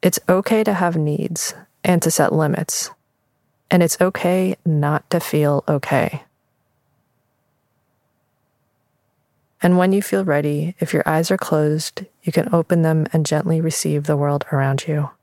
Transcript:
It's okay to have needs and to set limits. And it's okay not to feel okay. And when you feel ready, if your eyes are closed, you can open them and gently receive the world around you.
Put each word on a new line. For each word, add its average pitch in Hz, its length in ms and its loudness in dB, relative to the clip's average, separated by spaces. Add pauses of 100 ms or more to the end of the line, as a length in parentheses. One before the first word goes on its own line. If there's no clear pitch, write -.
It's 180 160 0 (100)
okay 208 360 2
to 214 100 0
have 175 220 0
needs 151 580 -4 (300)
and 175 180 2
to 160 80 0
set - 220 2
limits. - 580 -2 (800)
And 185 100 4
it's 170 200 0
okay 185 560 0 (100)
not 151 440 0
to 170 100 0
feel 147 480 0
okay. 143 560 -2 (3500)
And 180 160 4
when 185 140 2
you 202 100 0
feel 196 220 -2
ready, 147 560 -2
if 160 120 -4
your - 140 0
eyes 160 240 0
are 190 60 2
closed, 156 680 -2 (200)
you 165 80 -2
can - 200 0
open 170 300 2
them 160 300 2
and 156 120 2
gently 160 360 0
receive 156 440 -2
the 151 120 0
world 143 340 0
around 135 380 0
you. 147 220 -2 (120)